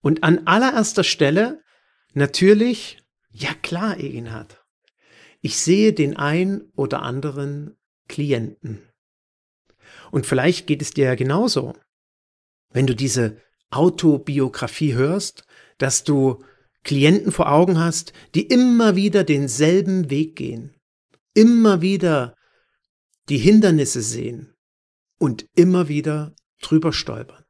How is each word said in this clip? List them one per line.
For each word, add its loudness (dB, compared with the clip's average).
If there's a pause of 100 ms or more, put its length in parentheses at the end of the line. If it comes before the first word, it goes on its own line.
Und 0
an 2
allererster 0
Stelle 0 (540)
natürlich, 0 (300)
ja -10
klar, -6
Eginhard, -14 (760)
ich -6
sehe 2
den -2
ein -4
oder -4
anderen -10 (300)
Klienten. -6 (1300)
Und -4
vielleicht -2
geht -2
es -10
dir 0
ja 0
genauso, -2 (960)
wenn 0
du 0
diese -4 (280)
Autobiografie -2
hörst, -4 (320)
dass -2
du 0 (400)
Klienten 2
vor 0
Augen 4
hast, -4 (220)
die 0
immer 4
wieder 2
denselben 0
Weg -4
gehen, -12 (540)
immer 6
wieder -2 (920)
die 0
Hindernisse 4
sehen -10 (640)
und -4
immer 4
wieder -6 (240)
drüber 0
stolpern. -10